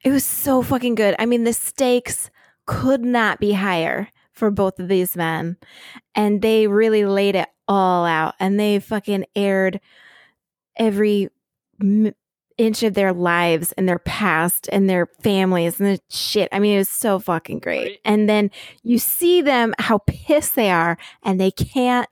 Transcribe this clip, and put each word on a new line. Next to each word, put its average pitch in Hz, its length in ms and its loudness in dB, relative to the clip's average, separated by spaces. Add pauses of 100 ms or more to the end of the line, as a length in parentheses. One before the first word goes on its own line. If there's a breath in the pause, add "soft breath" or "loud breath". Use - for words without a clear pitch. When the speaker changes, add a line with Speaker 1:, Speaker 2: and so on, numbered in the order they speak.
Speaker 1:
It 254 80 2
was 269 120 0
so - 380 0
fucking 247 320 -2
good. 208 240 2
I 220 80 -2
mean, 240 180 2
the 233 100 0
stakes - 760 -2 (380 soft breath)
could 262 360 0
not 233 360 2
be 208 140 2
higher 185 560 -2 (220)
for 214 200 -2
both 196 280 -2
of 180 100 -6
these 180 280 0
men. 165 400 -4 (560 loud breath)
And 208 300 0
they 220 240 2
really 214 380 2
laid 196 300 0
it 180 140 -2 (180)
all 185 380 2
out. 160 340 -2
And 196 200 0
they 208 180 2
fucking 196 480 -4 (100)
aired 190 440 0 (1000 soft breath)
every 208 520 0 (520)
m-, 208 320 2 (420)
inch 220 280 0
of 220 100 2
their 196 200 2
lives 170 600 0
and 185 160 0
their 175 80 0
past 175 720 -2
and 196 160 2
their 180 200 0 (160)
families 185 560 0
and 202 100 0
the 190 100 0 (100)
shit. - 420 -2
I 196 80 -2
mean, 208 160 2
it - 20 2
was 190 120 0
so 202 280 -2
fucking 165 420 -6
great. - 280 -4
Speaker 2:
Right. 202 180 -12
Speaker 1:
And 214 240 2
then 208 220 2 (320 loud breath)
you 233 160 2
see 349 420 2
them, 247 380 2
how 214 260 0
pissed - 500 0
they 220 140 2
are, 170 260 2 (280 loud breath)
and 190 180 0
they 190 80 2
can't 247 640 -2